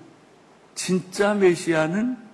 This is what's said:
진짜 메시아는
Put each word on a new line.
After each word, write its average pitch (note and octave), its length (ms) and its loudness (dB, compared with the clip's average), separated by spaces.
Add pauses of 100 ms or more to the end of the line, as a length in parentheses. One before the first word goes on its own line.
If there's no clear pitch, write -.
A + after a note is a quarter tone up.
(760)
진짜 G3+ 580 -2
메시아는 F3+ 840 2 (160)